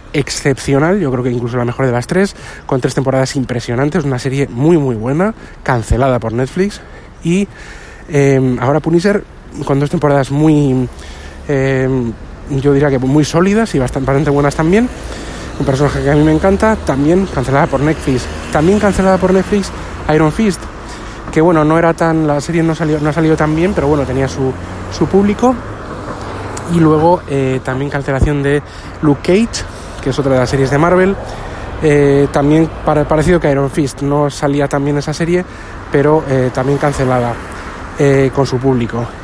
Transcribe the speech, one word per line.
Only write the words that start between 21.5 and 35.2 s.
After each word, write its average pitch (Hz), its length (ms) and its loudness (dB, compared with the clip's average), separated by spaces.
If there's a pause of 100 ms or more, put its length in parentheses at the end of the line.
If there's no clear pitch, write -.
no 156 140 2
era 165 160 2
tan, 160 320 0
la 147 140 0
serie 165 220 -2
no 165 120 0
salió, 151 260 0
no 151 100 0
ha - 20 0
salido 160 240 2
tan 156 180 0
bien, 175 200 2
pero 147 120 0
bueno, 147 180 2
tenía 131 240 0
su, 131 240 -2 (380)
su - 160 0
público. 208 480 2 (1200)
Y 170 60 4
luego, 160 480 4
eh, 131 340 -2
también 135 280 -4
cancelación 143 520 0
de 143 200 2 (400)
Luke 147 200 2
Cage, 214 420 0 (380)
que 135 80 -2
es 123 80 -2
otra 135 140 0
de 131 80 4
las 123 100 0
series 135 200 0
de 139 80 2
Marvel. 185 380 4 (680)
Eh, 143 500 4
también 151 360 4 (160)
pare-, 151 200 2
parecido 156 360 2
que 156 100 2
Iron 139 200 0
Fist, 143 320 -4
no 143 280 0
salía 143 380 0
tan 139 160 -2
bien 147 140 0
esa 147 140 -4
serie, 170 320 0 (460)